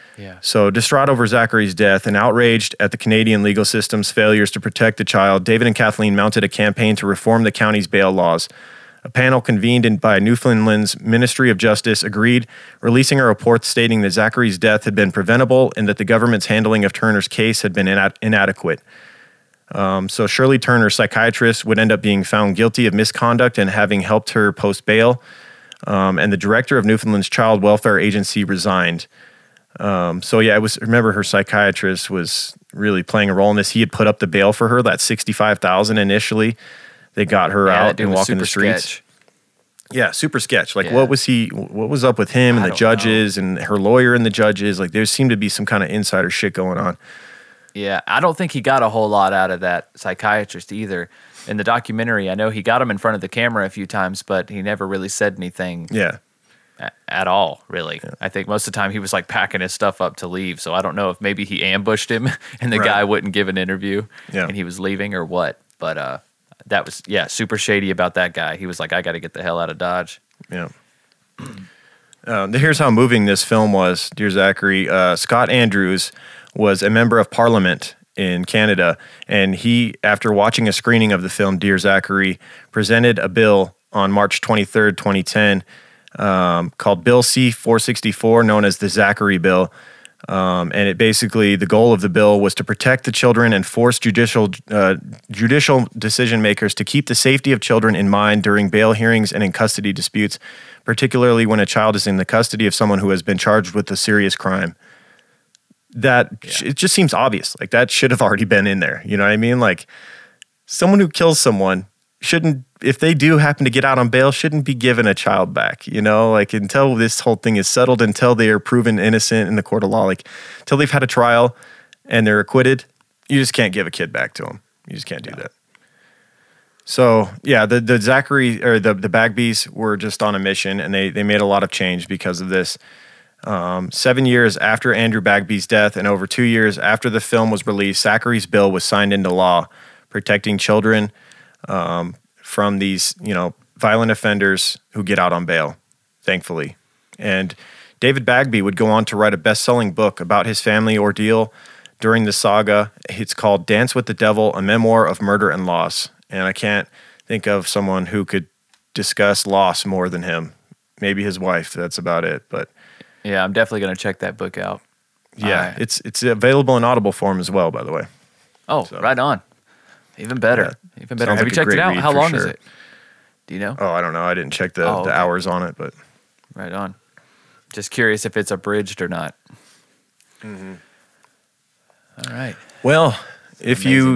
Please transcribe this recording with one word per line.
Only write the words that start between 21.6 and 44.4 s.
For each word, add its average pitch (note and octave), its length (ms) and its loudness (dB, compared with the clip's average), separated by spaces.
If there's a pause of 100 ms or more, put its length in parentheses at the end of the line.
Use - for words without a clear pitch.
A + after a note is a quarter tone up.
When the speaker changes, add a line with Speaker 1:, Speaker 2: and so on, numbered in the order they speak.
Speaker 2:
would A2 140 0
end A2 140 4
up G2+ 100 2
being G2+ 220 2
found G2+ 320 0
guilty A2+ 300 2
of F#2+ 80 2
misconduct A#2+ 640 2
and G2 120 2
having G2+ 300 0
helped G#2+ 300 0
her G#2 220 2
post - 320 -2
bail. A2+ 380 2 (640)
Um, F#2+ 320 0
and G2 120 2
the G2 60 2
director A2 400 0
of A2 80 2
Newfoundland's G#2+ 440 0
Child A2 340 2
Welfare G#2 360 4
Agency G2+ 460 0
resigned. F2+ 640 -2 (720)
Um, F2+ 440 -2
so - 180 0
yeah, A2 160 4
it G#2+ 60 4
was, A2 200 -4
remember A2+ 300 2
her G2+ 100 0
psychiatrist G2 880 0
was F2+ 440 -6 (200)
really G2 280 -2
playing G#2 280 0
a F#2 40 0
role G2 160 4
in G#2 60 2
this. G2+ 140 0
He A2+ 100 0
had A2 120 0
put A2 140 0
up G#2+ 120 2
the G#2 80 -2
bail G2 260 2
for A#2 160 0
her, B2 140 2
that - 180 0
sixty-five G#2+ 600 0
thousand G#2 380 2
initially. G#2+ 580 0 (580)
They G#2 100 -2
got F#2 280 0
her G2 140 4
Speaker 1:
Yeah, F#2+ 60 4
that F#2 180 4
Speaker 2:
out - 60 -4
Speaker 1:
dude A2 100 -4
Speaker 2:
and G2 40 -2
Speaker 1:
was F#2+ 80 2
Speaker 2:
walking G2 200 0
the F2+ 80 -2
Speaker 1:
super - 140 -4 (120)
Speaker 2:
streets. F2 120 -2
Speaker 1:
sketch. - 200 -12 (880)
Speaker 2:
Yeah, A2+ 200 0
super D3 260 -4
sketch. - 380 -2
Like, F#2+ 100 -2
Speaker 1:
Yeah. E2+ 80 -4
Speaker 2:
what C3 140 4
was C3+ 160 -2
he, A#2 240 0
what G#2+ 400 -8
was C3+ 160 -2
up B2 140 2
with G#2 140 -2
him B2+ 240 4
and G#2+ 80 2
Speaker 1:
I F#2 40 0
Speaker 2:
the F2+ 60 -4
Speaker 1:
don't F#2 60 -6
know. A2+ 140 4
Speaker 2:
judges A2 440 0
and F#2 200 -4
her G2+ 180 -4
lawyer A#2+ 380 4
and A#2 100 2
the A2 60 2
judges? G2+ 480 0